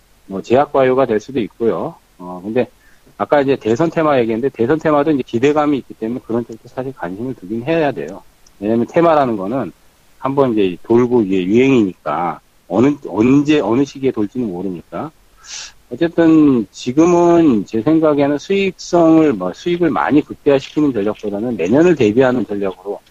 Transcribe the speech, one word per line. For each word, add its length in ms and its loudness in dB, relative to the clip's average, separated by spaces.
뭐, 140 -8
제약바이오가 640 2
될 140 0
수도 220 -6
있고요. 540 -4
어, 240 -14
근데 280 -4
아까 240 0
이제 140 0
대선 340 0
테마 300 0
얘기했는데 360 -2
대선 240 0
테마도 320 0
이제 140 -2
기대감이 540 0
있기 160 -14
때문에 300 -8
그런 200 -4
쪽도 240 -18
사실 240 -10
관심을 420 -10
두긴 280 -10
해야 280 0
돼요. 300 -10
왜냐면 280 0
테마라는 500 2
거는 340 -6
한번 340 0
이제 300 0
돌고 400 2
이게 220 0
유행이니까 920 0
어느, 280 2
언제, 520 2
어느 260 0
시기에 260 -4
돌지는 360 -6
모르니까. 640 -10
어쨌든 840 2
지금은 960 2
제 160 -4
생각에는 560 2
수익성을, 960 2
뭐, 200 -6
수익을 360 -2
많이 320 2
극대화시키는 680 -2
전략보다는 640 -4
내년을 400 2
대비하는 500 2
전략으로, 540 -8